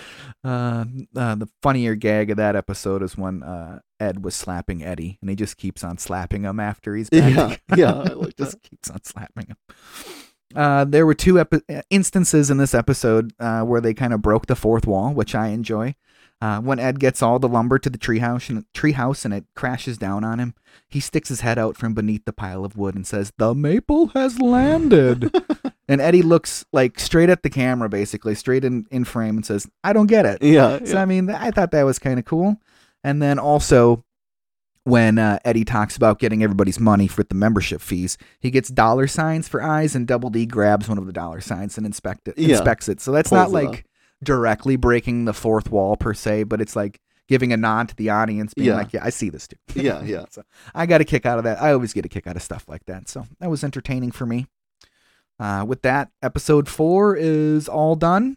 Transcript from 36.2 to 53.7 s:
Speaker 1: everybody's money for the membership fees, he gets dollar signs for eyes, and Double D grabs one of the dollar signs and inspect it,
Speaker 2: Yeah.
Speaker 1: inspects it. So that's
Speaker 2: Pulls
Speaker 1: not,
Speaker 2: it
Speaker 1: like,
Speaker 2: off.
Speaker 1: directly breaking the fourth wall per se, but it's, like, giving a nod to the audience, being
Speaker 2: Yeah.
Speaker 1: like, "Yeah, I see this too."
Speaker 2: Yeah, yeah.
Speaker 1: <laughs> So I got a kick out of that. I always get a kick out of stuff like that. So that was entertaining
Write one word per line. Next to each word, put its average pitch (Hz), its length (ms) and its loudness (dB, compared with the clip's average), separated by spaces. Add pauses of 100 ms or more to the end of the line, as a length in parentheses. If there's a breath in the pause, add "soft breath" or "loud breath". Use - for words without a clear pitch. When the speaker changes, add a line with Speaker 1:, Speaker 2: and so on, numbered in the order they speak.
Speaker 1:
everybody's 98 360 2
money 104 280 4
for - 160 -2
the - 100 -4
membership 101 480 0
fees, 90 380 -6 (200 soft breath)
he 127 120 -4
gets 131 180 0
dollar 123 380 2
signs 160 400 -4
for 120 160 -6
eyes, 156 320 0
and 123 100 -2
Double 123 240 -2
D 113 160 -2
grabs 104 420 2
one 107 120 -4
of 92 80 -8
the 95 40 -12
dollar 85 300 -10
signs 98 340 -10
and 107 120 -8
inspect - 400 -10
it, 104 100 -10
Speaker 2:
Yeah. 156 200 4
Speaker 1:
inspects 107 300 0
it. 101 140 -6
So 135 100 -6
that's 151 200 2
Speaker 2:
Pulls 185 200 4
Speaker 1:
not, 170 80 0
Speaker 2:
it 143 60 0
Speaker 1:
like, - 40 -6 (100)
Speaker 2:
off. - 40 -18 (400)
Speaker 1:
directly 127 520 0
breaking 120 500 2
the 107 80 -2
fourth 110 380 -2
wall 101 260 2
per 107 160 -4
se, 107 300 -2
but 107 180 -4
it's, - 140 -6
like, 101 240 -6 (280)
giving 127 240 2
a 117 60 2
nod 113 320 0
to - 60 -18
the 107 160 -4
audience, 107 420 -2
being - 140 0
Speaker 2:
Yeah. 107 80 4
Speaker 1:
like, 101 180 -6
"Yeah, 113 100 -6
I 117 60 -2
see 107 220 -6
this - 160 -16
too." - 100 -20 (160)
Speaker 2:
Yeah, 123 300 -4
yeah. 90 240 -8
Speaker 1:
<laughs> - 20 -20
So - 140 -20 (320 loud breath)
I 165 100 -2
got 165 160 4
a - 20 2
kick 143 220 -2
out 120 140 0
of 113 60 -4
that. 113 140 -2
I 151 120 2
always 123 220 0
get 95 120 -8
a 87 40 -12
kick - 180 -10
out 87 80 -12
of 90 80 -10
stuff - 260 -14
like 78 160 -16
that. 92 240 -16
So 120 160 -14 (140)
that 175 100 -8
was 151 140 -4
entertaining 127 480 -6